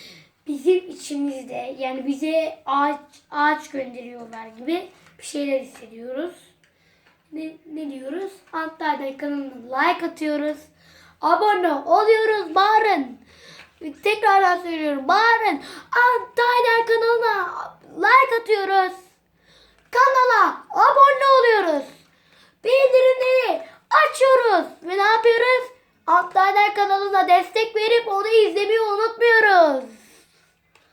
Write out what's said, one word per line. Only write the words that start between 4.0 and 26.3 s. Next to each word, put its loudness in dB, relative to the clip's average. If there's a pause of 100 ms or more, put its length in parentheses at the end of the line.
gibi -8 (320)
bir -20
şeyler -4
hissediyoruz. -12 (960)
Ne, -12 (220)
ne -12
diyoruz? -12 (220)
Antalya'da -8
kanalına -10
like -2
atıyoruz. -6 (640)
Abone 0
oluyoruz, 0
bağırın. 0 (640)
Tekrardan 0
söylüyorum. -6
Bağırın. 2 (440)
Antalya 2
kanalına -2 (260)
like 2
atıyoruz. 0 (920)
Kanala 2
abone 4 (140)
oluyoruz. 0 (760)
Bildirimleri 2 (220)
açıyoruz. 4 (160)
Ve -6
ne 0
yapıyoruz? 2 (360)
Antalya 2